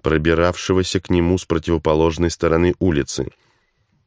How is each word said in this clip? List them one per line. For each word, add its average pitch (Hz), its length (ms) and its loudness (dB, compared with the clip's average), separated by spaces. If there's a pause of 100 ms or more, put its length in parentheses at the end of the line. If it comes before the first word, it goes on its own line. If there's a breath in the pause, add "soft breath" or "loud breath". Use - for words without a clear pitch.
пробиравшегося 82 960 0
к - 100 -10
нему 90 280 2
с - 80 -6
противоположной 80 840 0
стороны 85 500 0
улицы. 71 500 -2 (760)